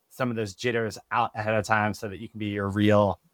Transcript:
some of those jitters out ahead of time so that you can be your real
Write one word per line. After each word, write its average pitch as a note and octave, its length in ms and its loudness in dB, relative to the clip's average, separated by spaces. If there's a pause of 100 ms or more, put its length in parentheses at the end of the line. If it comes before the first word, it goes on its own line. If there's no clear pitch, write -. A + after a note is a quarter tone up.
(100)
some B2+ 180 -4
of A#2 80 -4
those G#2+ 180 -6
jitters A2+ 440 -4 (120)
out A#2 240 0
ahead A2 200 -2
of G#2+ 100 0
time G#2+ 300 2
so A2 140 -10
that F#2+ 100 -12
you A2 100 -12
can G#2+ 100 -16
be G#2 100 -6
your G2+ 200 -2
real G#2 500 4 (160)